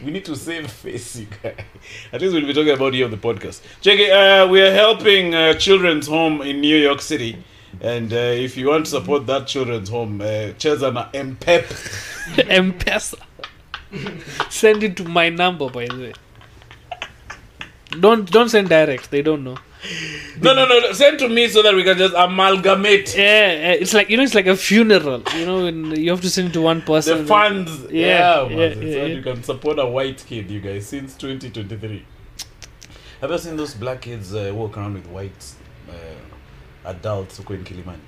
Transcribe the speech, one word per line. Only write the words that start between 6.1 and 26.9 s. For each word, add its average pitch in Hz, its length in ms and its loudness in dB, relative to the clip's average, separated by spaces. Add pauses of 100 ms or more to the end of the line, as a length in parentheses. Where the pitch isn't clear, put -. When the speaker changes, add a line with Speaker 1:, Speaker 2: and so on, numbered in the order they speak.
Speaker 1:
in 139 200 -6
New 151 160 4
York 143 240 2
City. 120 420 -8 (380)
And, 117 320 -6
uh, - 20 -4
if 120 400 -2
you 131 140 -2
want 156 160 2
to - 60 -10
support 135 360 -2
that 131 200 -4
children's 120 420 -6
home, 110 320 -6
uh, 107 360 -6
cheza 139 360 -2
na 120 200 -8
M-PEP. 139 520 -2 (720)
Speaker 2:
<laughs> - 120 2
M-Pesa. 185 720 -2 (1300)
Send 214 340 4
it 196 140 -4
to 196 60 -10
my 170 260 0
number, 170 400 -2
by 123 180 -8
the 123 120 -10
way. 117 140 -14 (1900)
Don't, 208 320 4
don't 226 180 4
send 202 200 2
direct. 151 420 2
They 143 100 0
don't 151 220 -2
know. 127 140 -12 (840)
Speaker 1:
No, 262 120 6
no, 262 140 4
no, 247 120 6
no. 226 120 0
Send 285 280 4
to 254 100 0
me 233 180 2
so 208 160 4
that 208 100 6
we 185 100 2
can 185 140 4
just 185 160 2
amalgamate. 190 1040 2
Speaker 2:
Yeah, 208 360 6
yeah, 160 180 0
it's 180 220 0
like, 202 160 4
you 220 80 2
know, 269 60 4
it's 240 120 0
like 196 120 4
a 190 80 4
funeral. 190 680 2 (120)
You 165 100 -4
know, 185 180 -2
when 160 320 -6
you 160 160 -2
have 180 100 -2
to 185 80 -4
send 185 200 -2
it 165 40 -8
to 165 80 0
one 160 200 2
person. 156 380 0